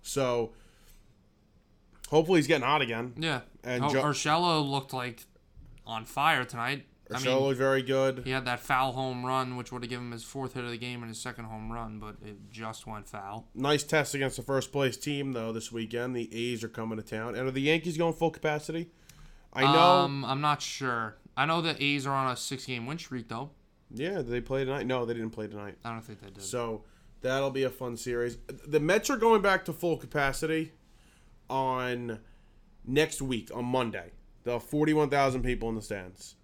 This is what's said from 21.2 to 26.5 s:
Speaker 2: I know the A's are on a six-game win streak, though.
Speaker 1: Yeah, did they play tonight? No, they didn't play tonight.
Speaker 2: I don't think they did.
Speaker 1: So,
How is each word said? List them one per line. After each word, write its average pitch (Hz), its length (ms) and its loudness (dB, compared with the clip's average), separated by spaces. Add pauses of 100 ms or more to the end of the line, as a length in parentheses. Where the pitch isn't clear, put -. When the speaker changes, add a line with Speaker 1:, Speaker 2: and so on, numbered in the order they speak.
Speaker 2:
I 135 80 4
know 165 160 2
the 160 220 0
A's 143 240 2
are 139 60 0
on 135 180 2
a 120 60 -4
six-game 127 480 -6
win 151 120 -6
streak, 123 300 -8
though. 127 240 -8 (420)
Speaker 1:
Yeah, 160 220 -4
did 135 120 -4
they 120 140 -2
play 135 240 -2
tonight? 131 220 -2
No, 127 180 0
they 117 80 -2
didn't 113 180 -4
play 107 160 -8
tonight. 104 360 -12
Speaker 2:
I 117 80 -8
don't 113 100 -10
think 110 200 -16
they 101 80 -18
did. 95 120 -18
Speaker 1:
So, 113 420 -4 (380)